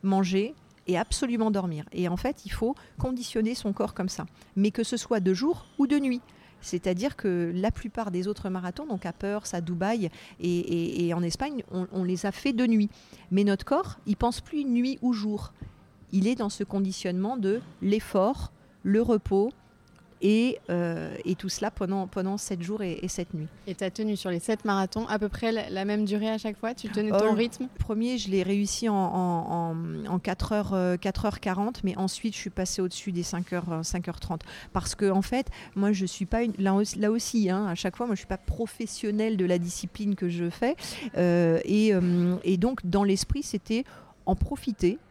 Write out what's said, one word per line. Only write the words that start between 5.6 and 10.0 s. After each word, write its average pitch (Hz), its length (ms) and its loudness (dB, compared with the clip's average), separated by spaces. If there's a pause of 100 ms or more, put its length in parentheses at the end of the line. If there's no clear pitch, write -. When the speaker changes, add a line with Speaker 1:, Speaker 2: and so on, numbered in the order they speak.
Speaker 1:
ou 277 80 6
de 285 120 4
nuit. 254 220 0 (400)
C'est-à-dire 185 560 -2
que 175 380 0
la 190 160 2
plupart 220 400 -6
des 180 180 -2
autres 208 220 -6
marathons, 185 360 -6
donc 196 200 -6
à 170 60 -4
Perth, 208 420 -4
à 175 60 -2
Dubaï 180 500 -2 (300)